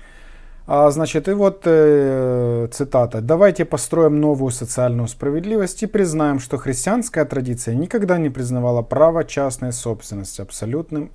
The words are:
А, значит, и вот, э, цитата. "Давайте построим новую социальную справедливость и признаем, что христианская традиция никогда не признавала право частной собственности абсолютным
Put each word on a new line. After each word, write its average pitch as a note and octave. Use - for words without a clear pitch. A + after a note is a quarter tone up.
А, D3
значит, D#3
и G3
вот, G3
э, C3
цитата. A#2+
"Давайте E3
построим D3+
новую C3+
социальную A#2+
справедливость F3
и G#3+
признаем, D#3
что C#3
христианская E3
традиция B2
никогда F3+
не D#3
признавала B2
право D#3+
частной C3
собственности G#2
абсолютным C#3+